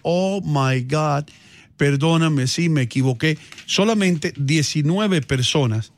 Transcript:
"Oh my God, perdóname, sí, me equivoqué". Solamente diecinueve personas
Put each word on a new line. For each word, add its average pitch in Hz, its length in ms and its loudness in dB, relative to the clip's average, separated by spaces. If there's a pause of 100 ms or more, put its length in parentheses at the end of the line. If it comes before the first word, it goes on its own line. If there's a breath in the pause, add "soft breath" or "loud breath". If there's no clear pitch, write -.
"Oh 185 380 -2
my 135 420 0
God, 147 420 -2 (520 loud breath)
perdóname, 147 720 2
sí, 170 220 0
me 151 140 2
equivoqué". 131 560 0 (280 loud breath)
Solamente 185 720 0
diecinueve 156 880 0
personas 123 760 -2